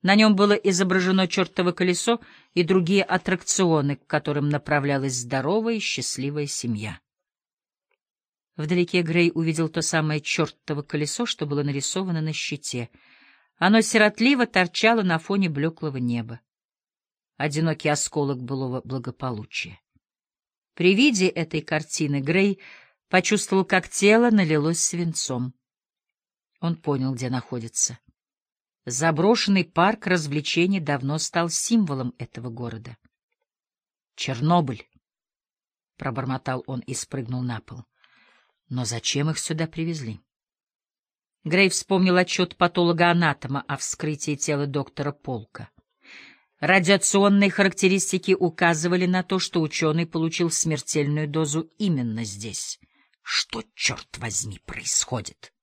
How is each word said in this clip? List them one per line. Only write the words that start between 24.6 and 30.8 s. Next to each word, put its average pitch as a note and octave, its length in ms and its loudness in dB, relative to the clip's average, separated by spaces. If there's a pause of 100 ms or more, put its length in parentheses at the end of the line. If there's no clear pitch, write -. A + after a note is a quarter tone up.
свинцом. C3+ 680 -4 (1040)
Он E3 160 -2
понял, C3+ 380 -2
где B2 160 -6
находится. A#2+ 680 -4 (880)
Заброшенный E3 800 2
парк G3 440 0
развлечений E3+ 760 0